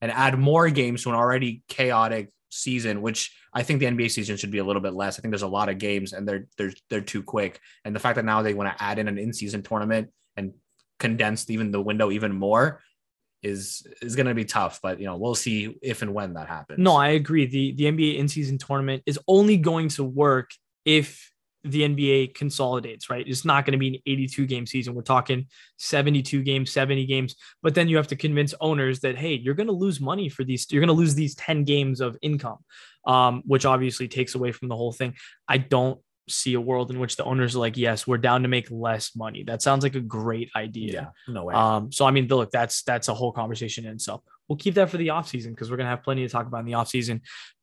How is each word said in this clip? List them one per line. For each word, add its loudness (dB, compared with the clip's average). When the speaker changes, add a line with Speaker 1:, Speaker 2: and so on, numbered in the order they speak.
Speaker 1:
and -4
add 2
more 6
games 0
to -4
an 0
already 0
chaotic 0
season, -4
which -4
I -2
think 0
the 2
N 0
B 0
A 0
season -4
should -6
be -4
a 0
little 0
bit -4
less. -4
I -16
think -6
there's -2
a -2
lot -2
of -4
games -2
and -8
they're, -6
they're, -4
they're -4
too -6
quick. -4
And -6
the -6
fact 0
that -2
now 2
they 0
wanna -4
add -4
in -2
an -4
in-season -6
tournament -2
and -8
condense 0
even -2
the -2
window 2
even -2
more, 2
is, -8
is -8
gonna 2
be -2
tough, -2
but, -4
you -8
know, -6
we'll -2
see -4
if -6
and -4
when -6
that -12
happens. -8
Speaker 2:
No, 8
I 6
agree. 2
The, -2
the 2
N 2
B 2
A -4
in-season -2
tournament -4
is -2
only 8
going 2
to -4
work 2
if 2
the 0
N 2
B 2
A 4
consolidates, -4
right? -6
It's -6
not 4
gonna 2
be 0
an -8
eighty-two -2
game -4
season. -4
We're -8
talking 0
seventy-two 2
games, 0
seventy 0
games, -2
but 2
then 4
you 6
have 2
to -6
convince 0
owners 0
that, 0
hey, -4
you're -2
gonna -2
lose 0
money -2
for -6
these, -4
you're 4
gonna 6
lose 4
these -2
ten 0
games 2
of -2
income, -4
um, 6
which 4
obviously 2
takes -4
away -2
from -8
the -6
whole -2
thing. -4
I 6
don't 2
see -2
a 0
world -2
in -6
which -4
the -4
owners 0
are 0
like, 0
"Yes, 0
we're 2
down 4
to 2
make 0
less -4
money." -10
That -6
sounds 2
like 0
a -4
great -6
idea. -8
Speaker 1:
Yeah, -10
no -8
way. -2
Speaker 2:
Um, 2
so, 4
I 8
mean, 4
look, 2
that's, 0
that's -2
a 0
whole -2
conversation -6
in -12
itself. -10
We'll -4
keep 0
that 6
for -4
the -2
offseason -6
'cause -8
we're -6
gonna -2
have -4
plenty -2
to -4
talk -4
about -8
in -8
the -6
offseason. -2